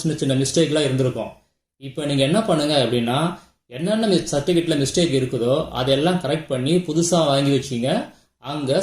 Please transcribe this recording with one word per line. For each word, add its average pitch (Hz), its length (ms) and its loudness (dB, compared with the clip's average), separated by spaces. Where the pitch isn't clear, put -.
சின்ன 160 200 0
சின்ன 135 220 0
மிஸ்டேக்லாம் 151 460 2
இருந்திருக்கும். 123 440 -2
இப்ப 135 280 -8
நீங்க 139 180 2
என்ன 180 100 2
பண்ணுங்க 151 340 2
அப்படின்னா, 120 340 0
என்னென்ன 208 360 0
மி-, 165 80 4
சர்டிஃபிகேட்ல 160 480 0
மிஸ்டேக் 139 360 0
இருக்குதோ 127 380 0
அதெல்லாம் 143 420 2
கரெக்ட் 156 300 -4
பண்ணி 135 240 0
புதுசா 170 340 2
வாங்கி 139 240 2
வச்சுங்க. 123 340 -2
அங்க 147 300 -2